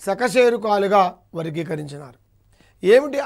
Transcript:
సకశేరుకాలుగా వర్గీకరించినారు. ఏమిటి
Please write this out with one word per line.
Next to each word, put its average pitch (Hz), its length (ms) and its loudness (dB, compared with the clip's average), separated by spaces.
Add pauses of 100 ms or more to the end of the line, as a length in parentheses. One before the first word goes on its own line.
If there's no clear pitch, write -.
సకశేరుకాలుగా 208 920 0 (380)
వర్గీకరించినారు. 151 800 -10 (640)
ఏమిటి 269 440 2